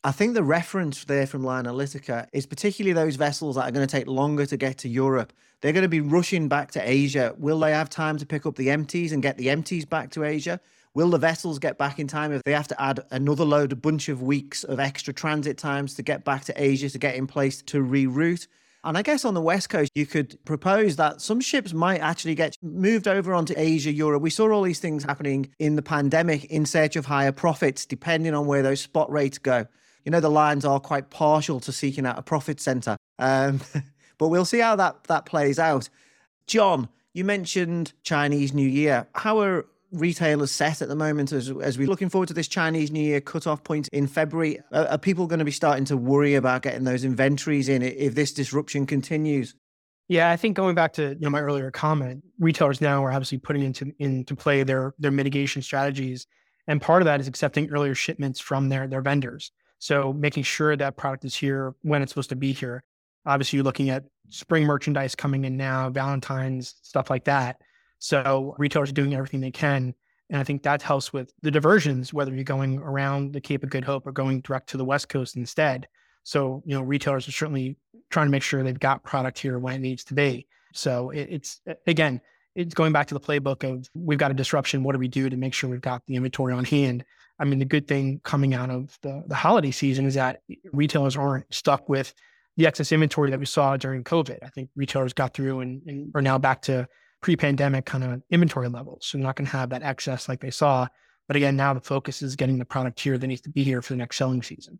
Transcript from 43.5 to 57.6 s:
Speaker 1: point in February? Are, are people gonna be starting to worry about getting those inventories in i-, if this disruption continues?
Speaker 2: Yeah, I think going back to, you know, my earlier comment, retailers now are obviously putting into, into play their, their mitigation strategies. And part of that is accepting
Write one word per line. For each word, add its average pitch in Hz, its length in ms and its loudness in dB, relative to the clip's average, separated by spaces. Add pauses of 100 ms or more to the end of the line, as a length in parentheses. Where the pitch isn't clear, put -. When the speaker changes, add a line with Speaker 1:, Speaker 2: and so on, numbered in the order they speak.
Speaker 1:
point 151 260 -4
in 143 180 0
February? 156 520 0 (120)
Are, 151 160 2
are 156 100 0
people 180 300 0
gonna 160 180 0
be 147 60 -2
starting 139 340 2
to 143 100 0
worry 139 380 4
about 127 300 2
getting 127 200 -4
those 127 220 0
inventories 135 640 2
in 131 140 2
i-, - 20 0
if 131 300 -2
this 143 180 0
disruption 139 540 -2
continues? 147 640 -2 (540)
Speaker 2:
Yeah, 170 240 4
I 170 40 4
think 202 220 0
going 190 160 2
back 165 200 2
to, 147 160 -2
you 151 100 -8
know, 147 100 0
my 147 120 0
earlier 139 280 -2
comment, 143 540 -2 (160)
retailers 156 420 2
now 139 240 2
are 131 60 -2
obviously 135 260 -2
putting 143 240 -2
into, 135 380 -4
into 131 360 -2
play 139 280 2
their, 131 340 0
their 147 140 0
mitigation 139 500 0
strategies. 135 640 -4 (400)
And 147 160 0
part 175 220 6
of - 20 6
that 147 140 4
is 135 80 -4
accepting 147 420 -2